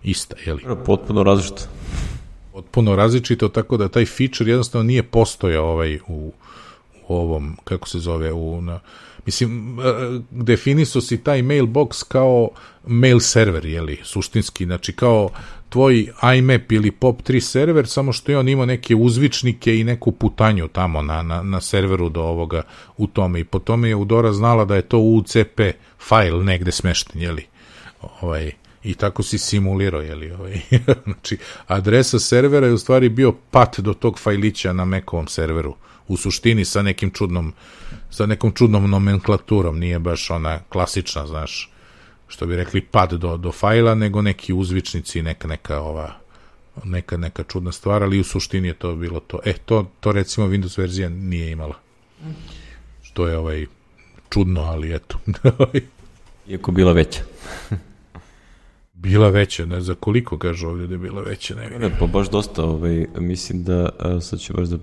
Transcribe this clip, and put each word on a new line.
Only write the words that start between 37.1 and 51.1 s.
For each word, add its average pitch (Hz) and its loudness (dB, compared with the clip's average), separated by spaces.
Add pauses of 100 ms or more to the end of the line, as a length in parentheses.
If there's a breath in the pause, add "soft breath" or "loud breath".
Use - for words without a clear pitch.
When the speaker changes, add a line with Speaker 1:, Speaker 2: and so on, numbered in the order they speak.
Speaker 1:
čudnom, 87 -4 (560 loud breath)
sa - -2
nekom 107 0
čudnom 104 4
nomenklaturom, 98 2
nije 87 -2
baš 82 -4
ona 80 -4
klasična, 87 -4
znaš, 78 -10 (560 soft breath)
što - -10
bi 87 -4
rekli, 90 -2
pat 92 2
do, 85 -4
do 87 -6
fajla, 113 2
nego 107 0
neki 98 -2
uzvičnici, 90 -4
neka, 80 -6
neka 76 -6
ova, 78 -8 (680 soft breath)
neka, 90 -6
neka 82 -6
čudna 90 -6
stvar, 101 -2
ali 98 2
u 92 2
suštini 92 -4
je 82 -4
to 85 -6
bilo 82 -6
to. - -12
E, 98 0
to, 107 -2
to 107 -2
recimo 101 -2
Windows 95 -2
verzija 92 -4
nije 87 -6